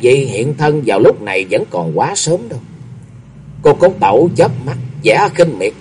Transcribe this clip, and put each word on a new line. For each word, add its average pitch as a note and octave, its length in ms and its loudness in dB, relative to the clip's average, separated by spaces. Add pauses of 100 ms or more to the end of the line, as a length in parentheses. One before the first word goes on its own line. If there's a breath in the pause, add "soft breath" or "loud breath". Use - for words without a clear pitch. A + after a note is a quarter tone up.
vị C3 240 2
hiện B2 320 -4
thân D3+ 280 0
vào G2+ 140 0
lúc B2 220 4
này F#2+ 280 -4
vẫn G2+ 200 -2
còn E2 300 -4
quá D3 160 -2
sớm F#3+ 340 -4
đâu." C#3 100 -12 (1040)
Cô D3 120 6
Cốt F#3 260 4
Tẩu B2 360 4
chớp G3 160 2 (140)
mắt, - 120 -8 (260)
vẻ C#3 320 2
khinh D#3 240 0
miệt G2+ 220 -2